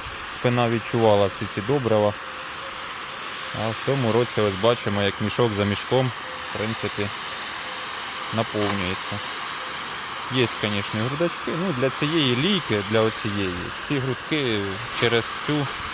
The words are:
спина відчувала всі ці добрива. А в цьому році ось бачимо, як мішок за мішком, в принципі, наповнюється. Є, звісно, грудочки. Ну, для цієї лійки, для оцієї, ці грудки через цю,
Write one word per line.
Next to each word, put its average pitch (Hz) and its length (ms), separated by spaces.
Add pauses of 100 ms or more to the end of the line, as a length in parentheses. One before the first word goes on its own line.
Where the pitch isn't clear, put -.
(400)
спина 120 300
відчувала 110 580
всі - 180 (100)
ці 107 60
добрива. 107 520 (1500)
А 110 80
в 113 60 (100)
цьому 131 260
році 113 300
ось 98 200
бачимо, 110 400
як 98 200
мішок 110 320
за 101 120
мішком, 123 420
в - 500
принципі, 104 500 (1300)
наповнюється. 101 840 (1120)
Є, 123 140 (140)
звісно, 104 420
грудочки. 143 560
Ну, 185 200
для 135 100
цієї 147 460
лійки, 143 540
для 110 120
оцієї, 101 540 (320)
ці 147 120
грудки 131 600 (400)
через 117 260 (220)
цю, 147 200 (260)